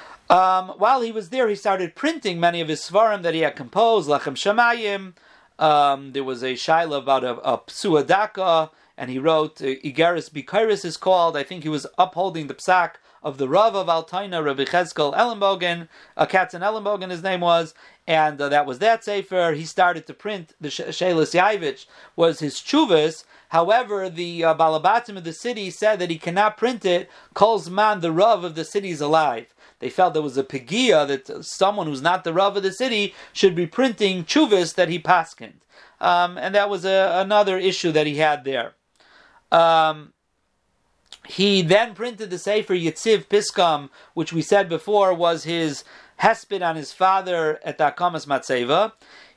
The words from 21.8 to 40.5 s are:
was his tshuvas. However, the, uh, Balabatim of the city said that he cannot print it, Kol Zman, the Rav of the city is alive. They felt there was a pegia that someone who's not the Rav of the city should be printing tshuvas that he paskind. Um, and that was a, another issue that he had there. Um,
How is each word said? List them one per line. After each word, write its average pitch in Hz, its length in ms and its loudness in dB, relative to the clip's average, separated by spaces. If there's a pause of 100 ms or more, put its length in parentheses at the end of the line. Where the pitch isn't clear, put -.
was 165 240 2
his 147 160 -6
tshuvas. 170 640 2 (280)
However, 196 600 0
the, 170 320 -8
uh, 165 140 4
Balabatim 165 600 2
of 185 60 -14
the 165 100 -8
city 214 380 -6
said 208 300 0
that 175 100 -2
he 165 80 -6
cannot 202 380 -2
print 233 280 -2
it, 180 240 0 (240)
Kol 214 280 4
Zman, 196 400 0
the 165 100 -2
Rav 185 320 4
of 170 140 -8
the 160 80 -6
city 196 260 -6
is 156 100 -6
alive. 147 540 0 (240)
They 127 100 -6
felt 175 260 2
there 156 80 -2
was 135 140 -8
a 139 60 0
pegia 156 640 0
that 139 380 -8
someone 196 420 -2
who's 139 160 -6
not 175 220 0
the 160 80 -6
Rav 196 240 0
of 196 80 -4
the 190 80 -4
city 214 420 -4 (180)
should 190 220 4
be 170 140 -2
printing 196 560 -2
tshuvas 208 500 2
that 180 140 2
he 175 100 -4
paskind. 165 640 -2 (400)
Um, 175 380 2
and 190 180 -2
that 202 120 2
was 190 160 -6
a, 190 360 2
another 196 360 2
issue 185 360 -2
that 151 160 2
he 147 80 -6
had 151 260 0
there. 127 320 -6 (800)
Um, 160 600 2 (1120)